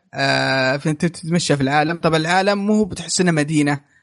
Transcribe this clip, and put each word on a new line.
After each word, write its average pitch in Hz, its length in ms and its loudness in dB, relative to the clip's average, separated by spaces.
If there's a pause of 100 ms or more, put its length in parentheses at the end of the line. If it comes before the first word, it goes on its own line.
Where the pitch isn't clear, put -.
(140)
آه، 135 640 0
فأنت 156 280 -2
تتمشى 165 500 -2
في 139 60 -2
العالم. 151 360 0
طب 160 180 0
العالم 190 500 0
مو 214 200 2
بتحس 180 360 -6
إنه 180 100 4
مدينة. 147 480 0 (240)